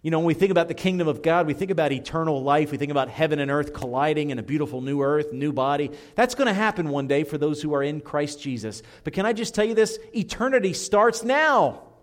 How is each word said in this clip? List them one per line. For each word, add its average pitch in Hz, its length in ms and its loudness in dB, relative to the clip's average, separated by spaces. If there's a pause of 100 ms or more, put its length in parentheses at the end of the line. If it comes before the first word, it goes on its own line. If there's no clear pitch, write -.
You 160 100 -2
know, 160 80 2
when 170 60 2
we 160 80 4
think 190 180 2
about 170 160 4
the 160 60 -4
kingdom 180 340 0
of 147 120 -2
God, 165 280 2
we 143 60 0
think 190 180 -4
about 156 180 2
eternal 147 540 -2
life, 147 260 2
we 139 80 -6
think 147 140 -4
about 131 160 0
heaven 147 320 0
and 139 100 -2
earth 147 220 0
colliding 147 580 -2
in 127 80 -4
a 110 60 -8
beautiful 131 380 -4
new 139 200 -2
earth, 147 300 0
new 139 200 -4
body. 143 380 0 (240)
That's 247 220 2
gonna 240 180 2
happen 202 340 0
one 139 200 -2
day 143 160 2
for 151 120 -6
those 147 240 -2
who 151 140 -2
are 139 80 2
in 147 180 -2
Christ 147 400 -4
Jesus. 110 440 -8 (180)
But - 120 -6
can 190 120 0
I 233 60 2
just 220 200 -4
tell 208 120 2
you 226 100 0
this? 214 240 2 (160)
Eternity 226 600 0
starts 220 500 2
now. 262 580 2 (200)